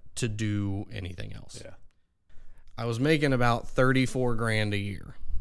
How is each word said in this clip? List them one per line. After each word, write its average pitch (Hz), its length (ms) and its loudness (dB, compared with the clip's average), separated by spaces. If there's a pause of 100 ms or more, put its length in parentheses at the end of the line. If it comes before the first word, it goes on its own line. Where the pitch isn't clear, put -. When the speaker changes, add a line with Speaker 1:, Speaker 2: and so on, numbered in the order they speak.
(160)
Speaker 1:
to 123 140 -2
do 104 600 -2
anything 95 420 -8
else. - 300 -12
Speaker 2:
Yeah. - 80 -14 (1040)
Speaker 1:
I 117 80 -4
was 117 140 -2
making 147 340 4
about 120 340 4
thirty-four 127 680 4
grand 107 380 0
a 101 40 0
year. 101 380 -6 (260)